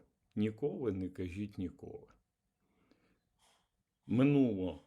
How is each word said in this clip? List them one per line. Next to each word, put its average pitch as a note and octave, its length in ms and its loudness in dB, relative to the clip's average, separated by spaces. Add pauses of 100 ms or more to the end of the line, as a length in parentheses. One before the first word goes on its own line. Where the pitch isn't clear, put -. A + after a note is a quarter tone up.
(360)
ніколи G#2+ 560 -2
не F#2 180 -4
кажіть F#2+ 480 -8
ніколи. - 500 -10 (2000)
Минуло A2+ 800 2